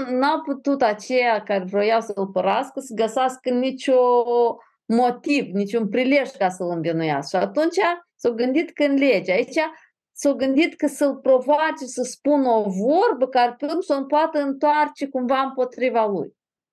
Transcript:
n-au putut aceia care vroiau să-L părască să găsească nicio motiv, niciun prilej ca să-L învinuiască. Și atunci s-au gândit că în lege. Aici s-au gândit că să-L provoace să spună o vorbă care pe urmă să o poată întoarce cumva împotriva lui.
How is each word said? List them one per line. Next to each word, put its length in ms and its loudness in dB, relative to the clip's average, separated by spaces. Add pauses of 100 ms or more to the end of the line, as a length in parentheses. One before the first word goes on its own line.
(100)
n-au 320 0
putut 400 -2
aceia 600 0
care 220 -2
vroiau 360 0
să-L 260 -6
părască 540 -2
să 140 -14
găsească 560 -2
nicio 440 0 (920)
motiv, 680 0
niciun 340 -2
prilej 420 2
ca 180 0
să-L 220 -6
învinuiască. 680 -2
Și 60 0
atunci 340 -2 (360)
s-au 180 -2
gândit 380 0
că 140 -2
în 100 2
lege. 380 2
Aici 260 -2 (540)
s-au 220 0
gândit 400 0
că 120 -4
să-L 300 -2
provoace 680 2
să 180 -6
spună 460 0
o 220 2
vorbă 580 2
care 300 2
pe 80 -8
urmă 140 -2
să 200 -2
o 40 -4
poată 340 0
întoarce 680 0
cumva 320 0
împotriva 680 0
lui. 300 -4 (360)